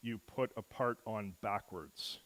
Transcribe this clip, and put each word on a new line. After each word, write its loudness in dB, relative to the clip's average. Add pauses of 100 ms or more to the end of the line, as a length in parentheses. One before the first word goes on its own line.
you -2
put 0
a -4
part 2
on -2
backwards? -2